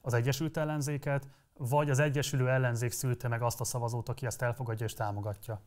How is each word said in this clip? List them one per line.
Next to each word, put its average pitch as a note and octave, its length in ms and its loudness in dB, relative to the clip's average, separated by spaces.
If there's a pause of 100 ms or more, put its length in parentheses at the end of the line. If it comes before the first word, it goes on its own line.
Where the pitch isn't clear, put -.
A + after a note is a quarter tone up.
az B2 120 -2
egyesült C3+ 440 2
ellenzéket, D3 720 -2 (240)
vagy C#3+ 360 2
az C3+ 100 4
egyesülő C#3 500 2
ellenzék B2 420 2
szülte B2 360 -2
meg A#2 140 0
azt A#2+ 200 0
a - 20 -4
szavazót, A#2+ 460 -2
aki B2+ 160 -4
ezt A2 160 -4
elfogadja A#2 440 -2
és G#2+ 80 -4
támogatja? G#2 720 -4